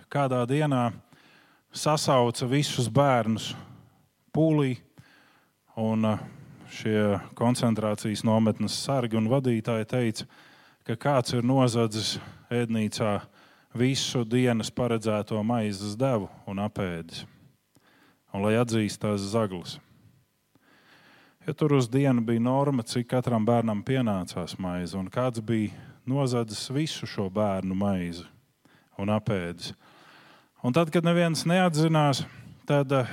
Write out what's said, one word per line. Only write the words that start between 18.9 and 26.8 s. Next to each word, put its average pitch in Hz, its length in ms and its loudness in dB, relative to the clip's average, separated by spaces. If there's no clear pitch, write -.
tās 104 200 -2
zagles. 98 600 -4
Ja 151 60 -6
tur 147 200 2
uz 127 140 4
dienu 131 340 2
bija 117 180 0
norma, 131 440 0
cik 120 240 -4
katram 120 380 0
bērnam 113 380 2
pienācās 101 760 -2
maize, 90 380 -4
un 92 120 -6
kāds 123 300 -2
bija 107 320 -2
nozadzis 123 640 -2
visu 147 360 -4